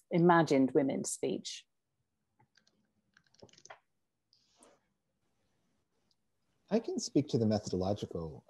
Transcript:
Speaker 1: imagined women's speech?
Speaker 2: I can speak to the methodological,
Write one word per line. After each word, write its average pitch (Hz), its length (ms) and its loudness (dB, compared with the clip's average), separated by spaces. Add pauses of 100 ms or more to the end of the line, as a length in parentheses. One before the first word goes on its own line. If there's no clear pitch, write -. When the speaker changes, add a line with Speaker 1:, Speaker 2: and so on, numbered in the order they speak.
(120)
Speaker 1:
imagined 165 640 4
women's 135 380 0
speech? - 520 -8 (4000)
Speaker 2:
I 214 100 0
can 349 200 -6
speak - 300 -2
to 143 80 0
the 113 80 2
methodological, 95 1040 -4